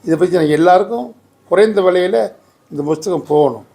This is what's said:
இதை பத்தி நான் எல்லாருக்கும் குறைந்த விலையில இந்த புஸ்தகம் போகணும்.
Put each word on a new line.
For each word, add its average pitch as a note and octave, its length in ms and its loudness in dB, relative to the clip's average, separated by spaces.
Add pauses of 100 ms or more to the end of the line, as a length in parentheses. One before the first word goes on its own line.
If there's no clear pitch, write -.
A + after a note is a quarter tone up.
இதை D#3+ 140 -2
பத்தி F3 180 0
நான் D#3 100 2
எல்லாருக்கும் G3 680 0 (340)
குறைந்த G3+ 320 2
விலையில F#3 520 0 (380)
இந்த C#3+ 120 -8
புஸ்தகம் D#3 440 -4
போகணும். C#3 480 0